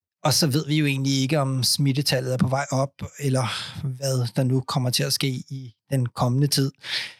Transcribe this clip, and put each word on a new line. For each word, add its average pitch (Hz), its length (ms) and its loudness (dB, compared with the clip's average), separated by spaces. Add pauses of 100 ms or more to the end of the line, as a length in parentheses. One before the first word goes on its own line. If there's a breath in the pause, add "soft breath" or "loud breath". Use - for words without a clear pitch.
(240)
Og 139 100 2
så - 140 2
ved 139 200 0
vi 147 100 0
jo 156 80 4
egentlig 135 360 0
ikke, 135 180 2
om 135 240 0
smittetallet 131 720 0
er 127 40 -2
på 127 100 4
vej 135 240 0
op, 135 220 0 (260)
eller 131 280 0 (360 loud breath)
hvad 131 520 -2
der 139 80 2
nu 131 180 2
kommer 123 280 -2
til 123 140 0
at 139 100 -2
ske 139 160 -2
i 131 440 -10 (160)
den 131 160 2
kommende 127 420 2
tid. 139 240 2 (480 loud breath)